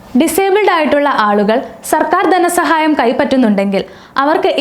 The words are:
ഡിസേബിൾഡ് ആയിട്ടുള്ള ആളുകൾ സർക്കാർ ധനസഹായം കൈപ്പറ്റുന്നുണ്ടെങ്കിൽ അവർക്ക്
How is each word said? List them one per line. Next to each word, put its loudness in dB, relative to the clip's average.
ഡിസേബിൾഡ് 2
ആയിട്ടുള്ള 0
ആളുകൾ 0
സർക്കാർ 0
ധനസഹായം 0
കൈപ്പറ്റുന്നുണ്ടെങ്കിൽ 0
അവർക്ക് 0